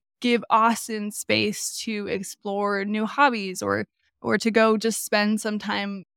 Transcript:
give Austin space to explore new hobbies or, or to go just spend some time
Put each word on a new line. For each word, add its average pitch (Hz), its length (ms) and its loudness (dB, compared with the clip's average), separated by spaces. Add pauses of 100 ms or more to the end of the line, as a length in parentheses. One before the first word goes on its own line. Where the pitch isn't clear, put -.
(200)
give 240 300 2
Austin 220 600 2
space - 760 -2
to 208 220 -6
explore 196 800 -4
new 214 220 0
hobbies 214 560 0
or, 202 240 0 (340)
or - 180 2
to 226 140 0
go 220 240 6
just 214 280 -2
spend 214 360 2
some 214 180 -4
time 202 460 -6 (120)